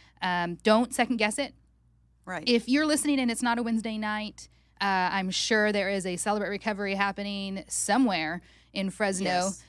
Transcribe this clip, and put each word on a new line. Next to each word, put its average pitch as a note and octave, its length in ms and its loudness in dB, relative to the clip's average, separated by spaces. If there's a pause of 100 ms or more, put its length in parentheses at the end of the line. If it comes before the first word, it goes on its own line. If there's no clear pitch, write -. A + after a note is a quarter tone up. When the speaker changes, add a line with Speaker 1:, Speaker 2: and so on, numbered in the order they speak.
(200)
Speaker 1:
Um, F3 440 -2
don't A3+ 280 6
second A#3+ 260 0
guess G#3+ 200 0
it. C4+ 160 -6 (680)
Speaker 2:
Right. F3+ 240 -8
Speaker 1:
If A#3 200 2
you're C#4+ 180 4
listening D4 340 2
and B3 100 0
it's A3+ 120 -4
not A#3 160 0
a A#3+ 40 -2
Wednesday A3+ 340 -2
night, G#3+ 520 -6 (320)
uh, G3 40 0 (280)
I'm F#3+ 180 0
sure G#3+ 400 2
there G3+ 180 0
is G3 160 -2
a F3+ 120 -2
Celebrate G#3 320 0
Recovery G3+ 480 -4
happening G3 720 -4
somewhere F3+ 720 0 (320)
in F#3+ 180 -4
Fresno, G3 340 -2
Speaker 2:
Yes. F3+ 440 0